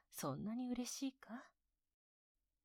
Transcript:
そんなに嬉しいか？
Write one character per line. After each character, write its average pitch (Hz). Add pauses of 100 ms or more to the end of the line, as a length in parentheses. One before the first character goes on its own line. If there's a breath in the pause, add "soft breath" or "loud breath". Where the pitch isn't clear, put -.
そ 143
ん 151
な 214
に 254
嬉 247
し -
い 262
か？ - (1120)